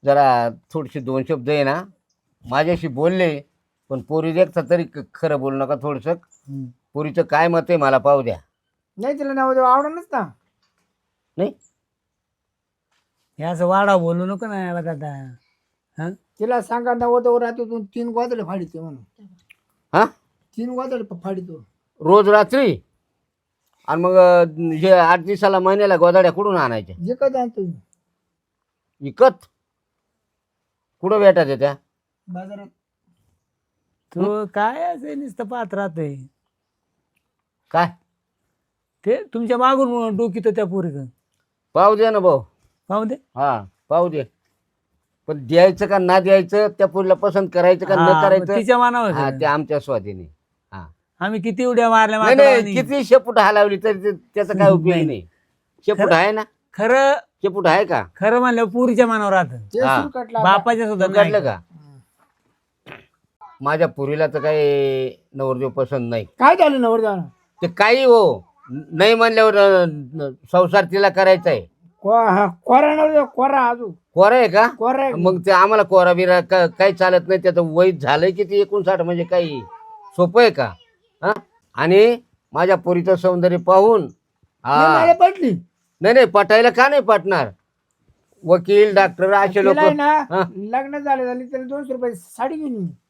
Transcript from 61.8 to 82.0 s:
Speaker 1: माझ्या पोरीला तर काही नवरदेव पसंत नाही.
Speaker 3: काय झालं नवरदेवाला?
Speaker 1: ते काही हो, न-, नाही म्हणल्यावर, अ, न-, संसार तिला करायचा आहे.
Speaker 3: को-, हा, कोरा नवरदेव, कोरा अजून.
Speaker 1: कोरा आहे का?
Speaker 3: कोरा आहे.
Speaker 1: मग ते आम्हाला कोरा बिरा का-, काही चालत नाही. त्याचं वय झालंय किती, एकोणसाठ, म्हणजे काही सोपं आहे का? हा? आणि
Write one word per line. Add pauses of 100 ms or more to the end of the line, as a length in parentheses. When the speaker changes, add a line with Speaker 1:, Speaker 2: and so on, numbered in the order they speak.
Speaker 1:
माझ्या
पोरीला
तर
काही (240)
नवरदेव
पसंत
नाही.
Speaker 3:
काय
झालं
नवरदेवाला? (400)
Speaker 1:
ते
काही
हो, (220)
न-, (100)
नाही
म्हणल्यावर,
अ,
न-, (200)
संसार
तिला
करायचा
आहे. (280)
Speaker 3:
को-,
हा,
कोरा
नवरदेव,
कोरा
अजून. (240)
Speaker 1:
कोरा
आहे
का?
Speaker 3:
कोरा
आहे.
Speaker 1:
मग
ते
आम्हाला
कोरा
बिरा
का-, (100)
काही
चालत
नाही.
त्याचं
वय
झालंय
किती,
एकोणसाठ,
म्हणजे
काही (540)
सोपं
आहे
का? (500)
हा? (420)
आणि (320)